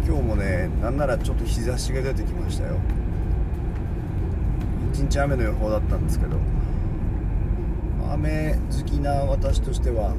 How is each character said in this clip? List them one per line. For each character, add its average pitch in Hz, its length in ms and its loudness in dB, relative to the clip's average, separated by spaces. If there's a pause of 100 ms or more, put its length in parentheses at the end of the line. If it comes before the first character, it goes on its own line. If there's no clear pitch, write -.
今 156 120 2
日 139 60 0
も - 120 0
ね、 - 340 0 (120)
な - 100 0
ん 131 60 0
な 147 100 2
ら 120 100 2
ち - 140 0
ょ - 40 0
っ - 20 0
と - 80 0
日 - 160 0
差 123 180 0
し - 140 -2
が 131 100 0
出 131 100 0
て - 120 0
き - 80 -2
ま - 180 -2
し 131 80 -2
た 127 80 0
よ。 131 100 -2 (2250)
一 - 60 -2
日 139 220 2
雨 139 160 2
の 120 80 2
予 110 80 0
報 107 180 0
だ 107 80 2
っ - 40 0
た - 120 2
ん 90 100 0
で - 60 0
す - 80 2
け - 80 2
ど、 - 100 0 (1800)
雨 156 440 0 (140)
好 - 140 -2
き 143 140 0
な 143 140 2
私 139 500 2
と - 100 -2
し - 80 0
て 131 100 2
は 107 280 0